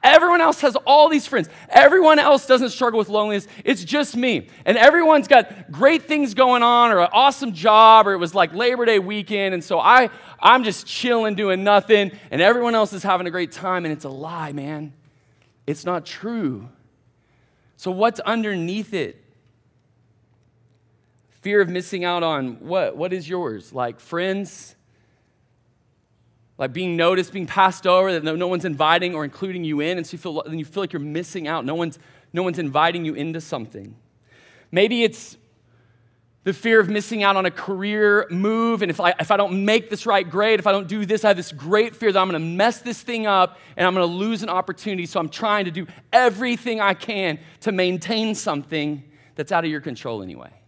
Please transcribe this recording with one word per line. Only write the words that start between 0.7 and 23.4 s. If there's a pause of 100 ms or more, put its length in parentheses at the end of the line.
all
these
friends. (200)
Everyone
else
doesn't
struggle
with
loneliness. (180)
It's
just
me. (160)
And
everyone's
got
great
things
going
on
or
an
awesome
job
or
it
was,
like,
Labor
Day
weekend.
And
so
I, (300)
I'm
just
chilling,
doing
nothing, (220)
and
everyone
else
is
having
a
great
time,
and
it's
a
lie,
man. (720)
It's
not
true. (1040)
So
what's
underneath
it? (2250)
Fear
of
missing
out
on
what?
What
is
yours?